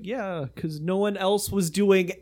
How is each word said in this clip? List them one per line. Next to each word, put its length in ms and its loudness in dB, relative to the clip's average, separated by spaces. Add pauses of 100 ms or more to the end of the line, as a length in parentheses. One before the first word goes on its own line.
"Yeah, 480 -6
'cause 260 -8
no 180 -2
one 180 0
else 340 0
was 200 0
doing 520 4